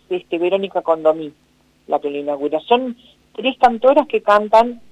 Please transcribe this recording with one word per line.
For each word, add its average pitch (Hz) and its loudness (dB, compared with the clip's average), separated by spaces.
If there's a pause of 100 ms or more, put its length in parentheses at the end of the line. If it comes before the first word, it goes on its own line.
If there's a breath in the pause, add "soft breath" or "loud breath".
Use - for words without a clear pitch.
este, 180 -6
Verónica 180 -2
Condomí 156 0 (560)
la 147 -2
que 147 -4
lo 143 -6
inaugura. 143 -4
Son 247 -2 (400 soft breath)
tres 254 -4
cantoras 254 2
que 220 -4
cantan 220 2 (100)